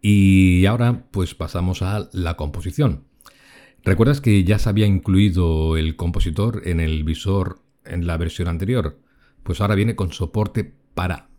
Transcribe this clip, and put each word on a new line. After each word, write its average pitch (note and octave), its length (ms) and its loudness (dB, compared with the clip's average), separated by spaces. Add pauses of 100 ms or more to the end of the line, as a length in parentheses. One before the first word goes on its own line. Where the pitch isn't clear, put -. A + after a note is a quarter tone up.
Y F#2+ 640 6
ahora, A#2+ 460 0
pues, - 240 -4
pasamos F2 480 -4
a G2 280 -6
la E2+ 240 -4
composición. D#2+ 680 -4 (800)
¿Recuerdas A2+ 380 2
que G2+ 220 4
ya G#2 140 2
se A2 120 2
había G#2 180 2
incluido F2 920 2
el D#2+ 200 -4
compositor F2 680 -2
en E2+ 140 -2
el D#2 240 -2
visor F2 580 -4 (240)
en E2+ 220 -6
la E2 100 -4
versión E2+ 300 -4
anterior? F#2+ 520 -4 (440)
Pues - 180 -6
ahora G#2 140 0
viene G#2 200 0
con F2+ 160 -4
soporte G2+ 640 -6 (220)
para F2+ 440 -6